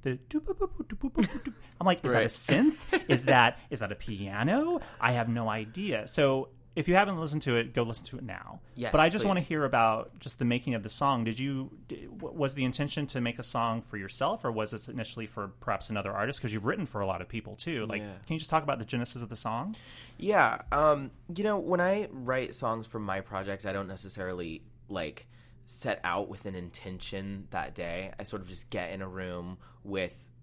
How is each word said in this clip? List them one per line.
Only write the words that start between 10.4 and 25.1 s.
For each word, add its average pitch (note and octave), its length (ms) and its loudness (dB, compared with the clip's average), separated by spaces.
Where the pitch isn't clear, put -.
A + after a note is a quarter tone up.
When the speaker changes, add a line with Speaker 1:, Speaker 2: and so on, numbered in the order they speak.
Speaker 1:
making A#2+ 280 0
of A2+ 80 -2
the G#2 80 -8
song. C3+ 340 2
Did A2+ 140 0
you, C3+ 320 -4
d-, - 200 -10
w-, - 280 -12
was C#3 200 2
the C#3 100 0
intention C#3+ 420 0
to C3 140 -2
make A#2+ 160 -2
a B2 60 -8
song A2+ 400 0
for - 140 -12
yourself, C3+ 460 -2
or B2 80 0
was G#2+ 200 -2
this G#2+ 180 -8
initially A2+ 380 -6
for G2+ 220 -8
perhaps - 320 -2
another G2 200 -2
artist? G#2 300 0
'Cause A2+ 100 -2
you've G#2+ 140 -2
written D3+ 220 0
for G#2 140 -4
a G2+ 40 0
lot F2+ 160 -2
of F2+ 80 -8
people, A2 260 -8
too. C#3 300 -4
Like, G#2 160 -4
Speaker 2:
Yeah. G#2+ 60 -8
Speaker 1:
can - 80 -4
you D#3+ 60 -2
just D#3 100 -8
talk D#3+ 140 2
about C#3 160 -2
the A2 60 -6
genesis A#2+ 360 -4
of A2+ 80 -8
the A2+ 60 -8
song? B2 400 -4
Speaker 2:
Yeah. F3 540 4
Um, C#3+ 400 4
you G3 80 -4
know, G#3 160 2
when F3+ 200 2
I F#3+ 320 4
write B2+ 440 -2
songs A2+ 320 -2
for - 100 -8
my G2 240 -4
project, G2 460 -6
I G2 40 -2
don't G2 160 -2
necessarily, F#2 760 -6
like, F2 380 -6